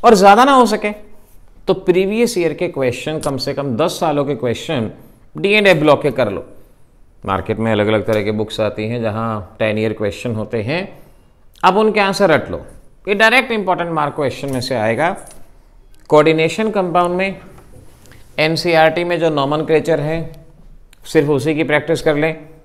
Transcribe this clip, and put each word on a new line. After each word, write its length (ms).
और 100
ज़्यादा 320
ना 60
हो 140
सके 240
तो 60
प्रीवियस 640
ईयर 160
के 140
क्वेश्चन, 520
कम 180
से 160
कम 240
दस 220
सालों 260
के 100
क्वेश्चन 540
डी 160
एंड 160
एफ़ 100
ब्लॉक 240
के 100
कर 200
लो। 140
मार्केट 360
में 120
अलग-अलग 360
तरह 160
के 80
बुक्स 280
आती 280
हैं 140
जहाँ 580
टेन 180
ईयर 160
क्वेश्चन 420
होते 260
हैं, 260
अब 140
उनके 220
आंसर 320
रट 200
लो, 100
ये 80
डायरेक्ट 360
इंपॉर्टेंट 400
मार्क 240
क्वेश्चन 360
में 100
से 140
आएगा। 400
कोऑर्डिनेशन 640
कंपाउंड 440
में 200
एनसीईआरटी 640
में 160
जो 100
नॉमेनक्लेचर 680
है 460
सिर्फ 240
उसी 260
की 80
प्रैक्टिस 380
कर 140
लें 200